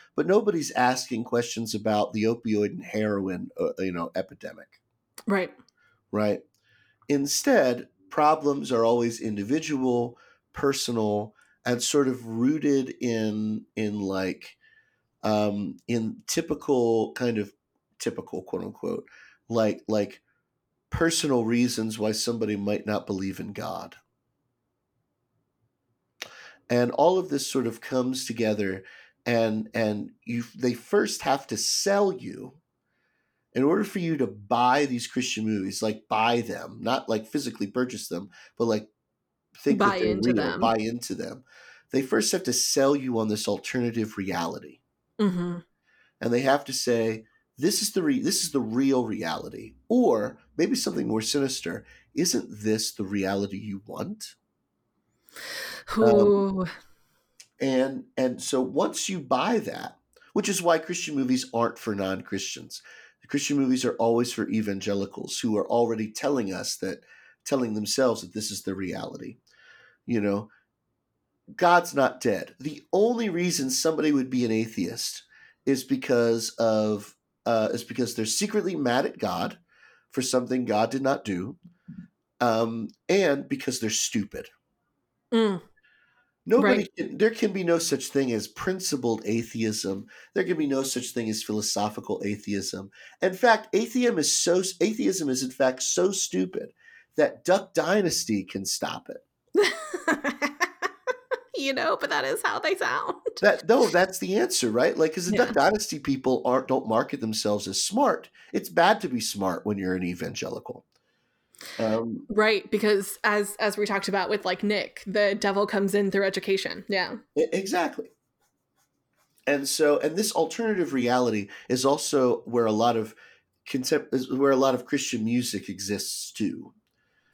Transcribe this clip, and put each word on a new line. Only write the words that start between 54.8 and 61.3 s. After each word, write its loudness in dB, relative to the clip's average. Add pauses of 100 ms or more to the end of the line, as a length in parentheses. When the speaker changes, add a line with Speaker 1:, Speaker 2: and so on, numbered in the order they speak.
Speaker 1:
Um, 6
Speaker 2:
Ooh. 6 (920)
Speaker 1:
and, 0 (100)
and 0
so 0
once 0
you -4
buy 0
that, -10 (340)
which 0
is 0
why 6
Christian -6
movies 0